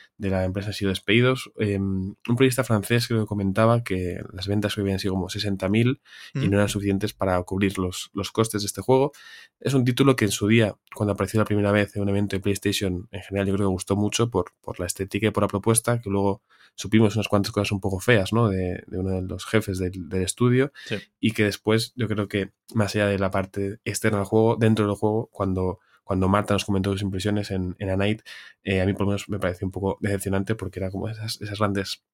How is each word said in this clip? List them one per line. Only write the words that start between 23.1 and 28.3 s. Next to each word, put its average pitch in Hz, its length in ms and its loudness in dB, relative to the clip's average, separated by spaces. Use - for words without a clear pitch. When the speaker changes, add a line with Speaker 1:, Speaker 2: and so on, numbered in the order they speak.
Speaker 1:
la 95 120 0
parte 98 540 -4
externa 104 340 -2
del 98 80 -2
juego, 110 300 4
dentro 110 300 4
del 101 100 0
juego, 107 360 -2
cuando, 92 460 -2
cuando 95 260 0
Marta 104 260 2
nos 95 100 0
comentó 98 280 0
sus 98 100 -4
impresiones 101 480 -2
en, 92 280 -4
en 95 120 -4
A 95 60 0
Night, 104 260 0